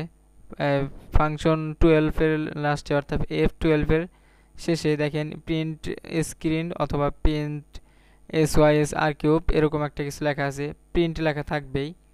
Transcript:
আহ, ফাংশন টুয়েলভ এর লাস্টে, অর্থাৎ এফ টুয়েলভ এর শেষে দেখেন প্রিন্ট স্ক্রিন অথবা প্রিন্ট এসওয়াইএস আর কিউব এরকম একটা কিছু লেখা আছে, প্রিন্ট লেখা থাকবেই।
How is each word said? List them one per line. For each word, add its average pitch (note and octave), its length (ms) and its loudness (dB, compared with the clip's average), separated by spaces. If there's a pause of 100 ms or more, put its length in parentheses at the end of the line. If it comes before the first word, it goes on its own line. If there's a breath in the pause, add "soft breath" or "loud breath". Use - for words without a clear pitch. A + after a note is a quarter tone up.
আহ, - 840 -6 (320)
ফাংশন D#3 440 4 (200)
টুয়েলভ D#3 360 6 (100)
এর D#3 80 2 (300)
লাস্টে, D3 360 -2
অর্থাৎ D3 200 -4 (220)
এফ - 80 4 (120)
টুয়েলভ D3+ 340 2
এর E3 60 0 (640 soft breath)
শেষে D#3+ 260 0 (120)
দেখেন D3+ 240 -4 (200)
প্রিন্ট D#3+ 340 -6 (480)
স্ক্রিন D#3+ 380 -4 (180)
অথবা C#3+ 240 -2 (140)
প্রিন্ট D3+ 440 0 (760 soft breath)
এসওয়াইএস D3+ 480 4 (140)
আর D#3 160 0
কিউব D#3 220 2 (160)
এরকম D3+ 300 0
একটা D3 180 -8
কিছু C#3+ 220 -10
লেখা C#3+ 220 -2
আছে, C#3 160 -6 (260)
প্রিন্ট E3 240 0 (100)
লেখা D3 260 -2
থাকবেই। C#3 360 -4 (260 soft breath)